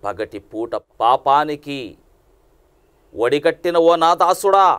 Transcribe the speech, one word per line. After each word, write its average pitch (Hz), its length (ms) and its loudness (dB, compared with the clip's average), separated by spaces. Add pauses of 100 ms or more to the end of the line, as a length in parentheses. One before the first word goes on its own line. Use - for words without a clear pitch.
పగటి 104 360 -10 (100)
పూట 113 240 -8 (260)
పాపానికి 143 760 0 (1400)
ఒడిగట్టిన 147 600 -2 (120)
ఓ 170 40 4 (120)
నా 165 60 4 (120)
దాసుడా 190 440 2 (120)